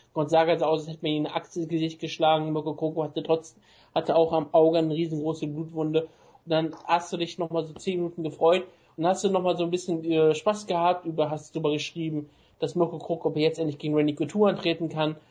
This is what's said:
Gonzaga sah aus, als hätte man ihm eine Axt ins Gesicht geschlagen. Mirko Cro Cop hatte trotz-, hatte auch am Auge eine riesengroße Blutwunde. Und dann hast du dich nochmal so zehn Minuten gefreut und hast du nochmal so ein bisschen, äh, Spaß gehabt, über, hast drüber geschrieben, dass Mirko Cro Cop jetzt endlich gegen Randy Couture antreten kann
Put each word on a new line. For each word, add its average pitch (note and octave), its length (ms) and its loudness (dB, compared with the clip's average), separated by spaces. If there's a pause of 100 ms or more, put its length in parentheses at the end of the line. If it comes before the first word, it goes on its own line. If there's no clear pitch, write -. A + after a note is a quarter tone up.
(140)
Gonzaga D#3+ 440 2
sah D#3+ 80 0
aus, D#3+ 140 2
als D#3 100 -10
hätte D#3 120 -14
man D#3 100 0
ihm D3+ 140 -2
eine D3+ 80 -6
Axt - 220 -8
ins E3 120 -4
Gesicht D#3+ 320 -2
geschlagen. D#3 520 2
Mirko D3+ 220 -4
Cro D#3 160 -4
Cop D#3+ 140 -4
hatte D3+ 180 -6
trotz-, D#3+ 340 -2 (380)
hatte D#3+ 220 2
auch E3 160 4
am D3+ 200 0
Auge E3 260 6
eine D#3+ 160 0
riesengroße D#3 520 -2
Blutwunde. D#3+ 640 -2 (360)
Und E3 60 -8
dann D#3+ 240 0 (120)
hast F3 260 0
du G3 40 -4
dich E3+ 220 -6
nochmal E3 260 -2
so D#3+ 100 -14
zehn F#3 240 -4
Minuten E3+ 260 -4
gefreut E3 400 2 (320)
und D#3+ 100 -2
hast F#3+ 160 0
du G3+ 80 2
nochmal F3+ 260 2
so E3+ 60 -2
ein E3+ 80 -2
bisschen, F3 340 -4
äh, D#3+ 300 4
Spaß G#3 320 -2
gehabt, F3 400 0
über, D#3 240 -2
hast D3 240 -8
drüber D#3 160 0
geschrieben, D3+ 580 -4 (300)
dass D#3+ 160 -4
Mirko E3+ 240 0
Cro E3 180 -4
Cop D#3 200 -2
jetzt D#3+ 240 0
endlich D3+ 180 -4
gegen D3+ 160 -2
Randy D3+ 200 2
Couture G3 360 2
antreten E3 380 -2
kann D#3 280 -2 (140)